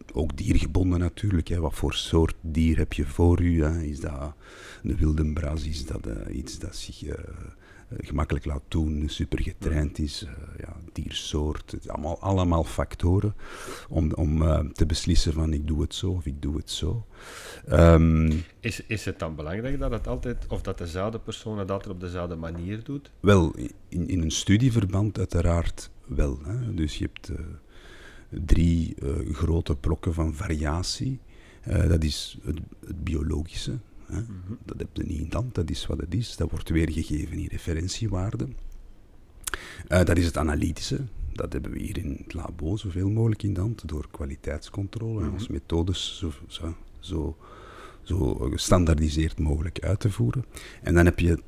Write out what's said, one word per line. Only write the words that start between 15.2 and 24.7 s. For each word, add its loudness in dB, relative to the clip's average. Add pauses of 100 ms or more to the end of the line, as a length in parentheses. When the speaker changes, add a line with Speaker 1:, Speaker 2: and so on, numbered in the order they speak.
Speaker 1:
van 2
ik -2
doe 0
het -2
zo -2
of -2
ik -6
doe -2
het -6
zo. -2 (600)
Ehm, 10 (280)
Speaker 2:
Is, -6
is -4
het -4
dan -4
belangrijk -4
dat 0
het -4
altijd, -4
of -4
dat -6
dezelfde -4
persoon -6
dat -4
er -8
op -8
dezelfde -6
manier -6
doet? -10
Speaker 1:
Wel, 8 (360)
in, -2
in 0
een 2
studieverband 4